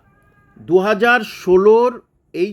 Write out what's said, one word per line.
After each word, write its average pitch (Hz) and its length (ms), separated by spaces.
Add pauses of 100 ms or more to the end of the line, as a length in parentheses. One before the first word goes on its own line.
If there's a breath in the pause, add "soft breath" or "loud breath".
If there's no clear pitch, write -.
(600)
দু 143 160
হাজার 220 440
ষোলোর 214 800 (320)
এই 185 200